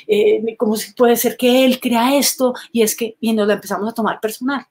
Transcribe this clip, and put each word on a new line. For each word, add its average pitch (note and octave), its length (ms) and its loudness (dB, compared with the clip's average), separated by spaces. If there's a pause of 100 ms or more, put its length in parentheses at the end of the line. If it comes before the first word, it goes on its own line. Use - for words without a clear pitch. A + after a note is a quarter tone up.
eh, G#3+ 360 2
me, A3+ 140 -6
cómo A3 200 -2
se - 160 -8
puede A#3+ 240 4
ser A#3 200 -2
que B3+ 280 2
él B3 160 2
crea B3 360 0
esto?". B3+ 380 0 (160)
Y A3+ 120 2
es G#3+ 140 0
que, A3+ 240 -8
y A3+ 120 -2
nos G#3+ 140 0
lo G#3 80 2
empezamos G3+ 340 -6
a A3+ 60 -8
tomar G#3+ 260 -4
personal. B3 500 -6